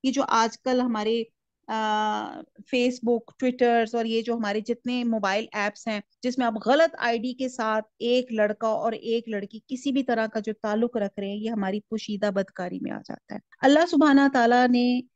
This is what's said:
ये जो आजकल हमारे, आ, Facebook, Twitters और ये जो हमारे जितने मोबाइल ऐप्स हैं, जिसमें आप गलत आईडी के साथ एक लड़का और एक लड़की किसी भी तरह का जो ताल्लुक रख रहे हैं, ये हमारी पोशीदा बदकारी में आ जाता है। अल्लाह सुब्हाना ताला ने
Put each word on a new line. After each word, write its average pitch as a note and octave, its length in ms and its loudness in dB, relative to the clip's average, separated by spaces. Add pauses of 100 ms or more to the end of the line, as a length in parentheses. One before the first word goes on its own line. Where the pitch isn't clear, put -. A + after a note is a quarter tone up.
ये C4 60 2
जो C4+ 100 0
आजकल A#3 600 0
हमारे, A3+ 480 -2 (400)
आ, G#3+ 720 -2
Facebook, A#3+ 920 -2 (100)
Twitters A#3+ 520 2
और A3+ 120 -2
ये A3+ 140 0
जो A3+ 140 -4
हमारे G#3+ 260 -4
जितने A#3+ 420 -4
मोबाइल A3 500 -2
ऐप्स G#3 340 -4
हैं, G#3 160 -6 (200)
जिसमें B3+ 220 -2
आप A3+ 80 0 (140)
गलत D#4+ 320 4
आईडी A#3+ 340 -2
के B3+ 160 -4
साथ A3 320 -2 (200)
एक B3 300 0
लड़का G#3+ 420 0
और A3 200 -2
एक A3+ 360 -4
लड़की G#3 400 -8
किसी C4 220 -4
भी C4+ 120 0
तरह A3+ 240 0
का A3 120 -4
जो G#3 140 -6
ताल्लुक A3+ 440 -2
रख G3+ 220 -2
रहे G3 100 -6
हैं, G#3 80 -6
ये G#3+ 120 -6
हमारी G#3 300 -2
पोशीदा G#3 520 -4
बदकारी F#3 480 -6
में - 120 -6
आ - 80 -8
जाता - 360 -14
है। - 60 -12 (220)
अल्लाह D4 220 6
सुब्हाना C#4 420 6
ताला B3 400 4
ने B3 360 2 (120)